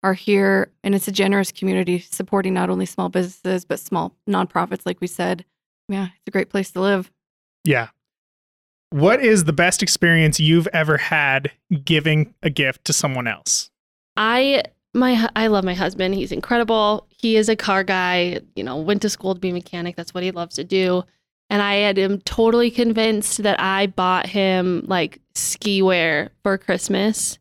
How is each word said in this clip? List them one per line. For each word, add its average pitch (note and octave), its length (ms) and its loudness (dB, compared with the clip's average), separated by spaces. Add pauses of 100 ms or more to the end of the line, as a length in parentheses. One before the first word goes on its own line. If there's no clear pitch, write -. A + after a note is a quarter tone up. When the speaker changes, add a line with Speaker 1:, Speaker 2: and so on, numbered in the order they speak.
Speaker 1:
are F#3+ 120 0
here, G3 560 2 (140)
and G3 100 0
it's G3 140 -2
a G3+ 40 -6
generous G3 400 0
community F#3 460 -2
supporting F#3+ 560 -4
not F3+ 160 -2
only F#3 160 -2
small F3+ 220 -4
businesses, F#3 560 -4
but - 160 -6
small F3 340 -6 (140)
nonprofits, F3+ 580 -2
like F3+ 140 -6
we F3+ 60 -6
said. F3+ 380 -4 (440)
Yeah, G3 160 -4
it's - 240 -14
a - 20 -12
great - 200 -2
place G3 220 -4
to F#3 80 -6
live. F#3+ 300 0 (540)
Speaker 2:
Yeah, B2 240 2 (1000)
what F#3+ 320 4
is A3 220 6
the D#3 80 0
best F3 300 0
experience E3 580 4
you've D#3+ 280 4
ever D#3 280 0
had C#3 560 0 (320)
giving D3+ 580 0
a E3+ 60 -2
gift C#3 380 -2
to - 80 -2
someone C3 320 -2
else? - 440 -6 (460)
Speaker 3:
I, B3+ 460 2 (320)
my B3+ 200 2
hu-, A3+ 220 2
I A3 120 2
love G3+ 160 2
my F3+ 100 -2
husband. F#3 400 -2
He's - 180 -6
incredible. A3 760 0
He A3+ 260 0
is G#3+ 140 4
a A3 60 2
car F#3+ 280 0
guy, F3+ 560 -2 (160)
you G2 80 -6
know, C3 140 -6
went G3 240 -2
to G#3 80 0
school F#3+ 240 -4
to F3 60 -10
be F#3 100 -4
a - 20 -4
mechanic. F3 420 -8
That's E3+ 200 -14
what F3+ 100 -6
he F#3 60 -4
loves E3+ 260 -10
to F3+ 80 -6
do. F3+ 400 0 (460)
And G#3 100 2
I G3+ 140 0
had G3+ 240 2
him G3 240 0
totally A#3 480 2
convinced A3 720 0
that G3+ 180 0
I F#3+ 280 0
bought F#3 380 0
him, F#3 600 0
like, F3+ 340 -2 (140)
ski - 480 -2
wear E3+ 480 2 (120)
for G3 140 0
Christmas. G3 840 -2